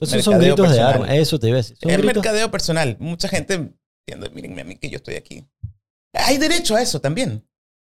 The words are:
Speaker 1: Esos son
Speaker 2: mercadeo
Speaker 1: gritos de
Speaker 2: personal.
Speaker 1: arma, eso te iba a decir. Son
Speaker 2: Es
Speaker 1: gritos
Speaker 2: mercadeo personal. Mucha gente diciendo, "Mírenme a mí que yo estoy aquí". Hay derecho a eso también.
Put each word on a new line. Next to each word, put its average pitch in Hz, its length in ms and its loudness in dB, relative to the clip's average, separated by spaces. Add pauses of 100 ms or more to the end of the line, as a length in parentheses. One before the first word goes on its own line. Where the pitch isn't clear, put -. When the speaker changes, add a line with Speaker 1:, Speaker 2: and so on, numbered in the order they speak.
Speaker 1:
Esos 156 220 0
son 208 120 4
Speaker 2:
mercadeo 180 200 6
Speaker 1:
gritos 185 160 4
de 135 60 6
Speaker 2:
personal. 123 260 4
Speaker 1:
arma, 135 140 0
eso 156 220 2
te 113 100 0
iba 120 80 2
a - 20 2
decir. 113 220 -4
Son 165 100 -2
Speaker 2:
Es 190 80 2
Speaker 1:
gritos 196 180 2
Speaker 2:
mercadeo 214 340 0
personal. 160 500 -2
Mucha 170 280 -6
gente 175 460 -4 (320)
diciendo, - 260 -12
"Mírenme 92 300 -14
a - 20 -12
mí 87 120 -16
que - 140 -12
yo - 80 -12
estoy - 180 -12
aquí". - 280 -16 (720)
Hay 269 240 0
derecho 330 380 0
a 240 60 2
eso 165 180 -4
también. 139 460 -4 (480)